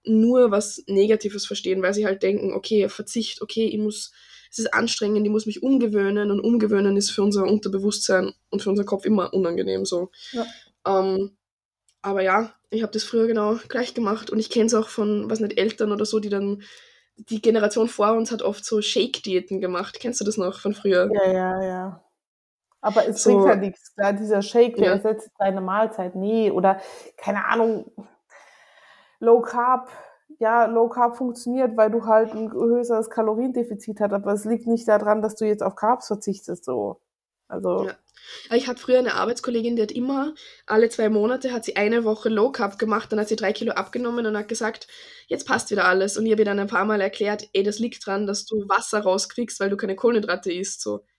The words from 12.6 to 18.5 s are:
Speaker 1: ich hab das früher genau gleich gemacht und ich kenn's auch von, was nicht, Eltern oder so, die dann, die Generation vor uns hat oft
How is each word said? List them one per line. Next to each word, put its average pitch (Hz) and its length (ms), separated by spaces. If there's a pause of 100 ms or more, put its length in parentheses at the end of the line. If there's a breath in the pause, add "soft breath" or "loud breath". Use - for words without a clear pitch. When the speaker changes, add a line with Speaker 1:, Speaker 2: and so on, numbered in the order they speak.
Speaker 1:
ich 220 100
hab 214 120
das 214 100
früher 226 240
genau 220 400
gleich 240 260
gemacht 214 380
und 220 80
ich 220 100
kenn's 226 240
auch 220 160
von, 208 400
was 220 100
nicht, 214 200
Eltern 214 320
oder 214 140
so, 220 140
die 208 100
dann, 202 340 (540 loud breath)
die 226 240
Generation 220 460
vor 214 260
uns 226 180
hat 220 100
oft - 240